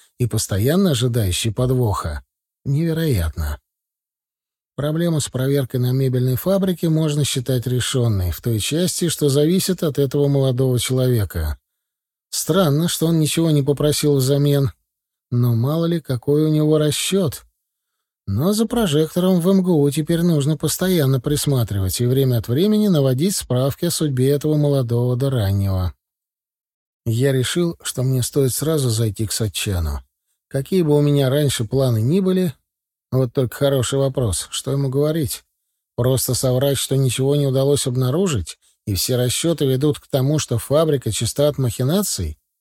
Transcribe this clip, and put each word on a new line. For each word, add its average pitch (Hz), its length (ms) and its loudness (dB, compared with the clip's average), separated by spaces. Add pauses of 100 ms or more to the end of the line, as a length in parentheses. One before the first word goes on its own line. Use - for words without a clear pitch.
(180)
и 120 80 0
постоянно 131 640 0
ожидающий 113 600 -2
подвоха. 117 720 -2 (420)
Невероятно. 139 960 -2 (1200)
Проблему 156 400 -2
с - 80 -4
проверкой 131 520 -2
на 123 120 0
мебельной 127 460 0
фабрике 185 500 0
можно 156 380 0
считать 127 420 -2
решённой 117 640 0
в - 100 -8
той 113 180 -2
части, 170 500 -2
что 147 180 0
зависит 165 560 2
от 143 160 -2
этого 143 300 2
молодого 131 500 2
человека. 110 800 0 (720)
Странно, 160 580 2
что 165 200 0
он 165 120 2
ничего 160 320 2
не 147 100 4
попросил 143 540 2
взамен. 139 560 2 (600)
Но 120 220 2
мало 143 320 0
ли, 170 140 0
какой 143 460 0
у - 20 2
него 151 300 2
расчёт. 156 680 -2 (840)
Но 135 280 0
за 214 140 0
прожектором 180 720 2
в 175 80 2
М 190 140 4
Г 180 80 2
У 143 180 4
теперь 156 320 -2
нужно 156 340 2
постоянно 151 640 0
присматривать 117 800 -2
и 120 60 0
время 127 320 2
от 110 100 -4
времени 208 400 2
наводить 147 480 2
справки 127 500 -2
о 170 60 0
судьбе 135 380 0
этого 147 260 0
молодого 123 640 0
да 139 120 -2
раннего. 98 640 0 (1120)
Я 123 280 0
решил, 165 480 0
что - 220 -6
мне 131 200 0
стоит 135 300 0
сразу 147 360 0
зайти 110 360 -2
к - 80 -6
Сатчану. 85 680 -4 (480)
Какие 165 360 -2
бы 147 120 2
у 147 60 4
меня 143 280 2
раньше 135 360 0
планы 123 360 0
ни 151 200 2
были, 185 320 0 (580)
вот 127 220 0
только 127 220 -2
хороший 139 420 0
вопрос, 131 540 -2
что - 200 -8
ему 139 180 -2
говорить? 147 540 -2 (520)
Просто 123 400 0
соврать, 131 420 0
что - 180 -2
ничего 135 400 2
не 143 120 2
удалось 135 400 2
обнаружить, 127 720 -2 (260)
и 104 80 -2
все 123 220 -2
расчёты 135 500 0
ведут 135 340 0
к - 80 -20
тому, 139 300 0
что 120 220 -2
фабрика 147 520 0
чиста 131 360 0
от 143 100 -2
махинаций? 127 800 -2 (240)